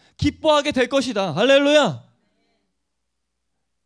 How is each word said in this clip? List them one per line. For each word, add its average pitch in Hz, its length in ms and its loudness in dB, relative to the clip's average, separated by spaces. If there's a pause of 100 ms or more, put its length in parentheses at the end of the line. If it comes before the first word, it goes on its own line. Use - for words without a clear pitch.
(180)
기뻐하게 294 540 -2
될 254 180 -2
것이다. 220 420 -4
할렐루야. 277 720 0 (1800)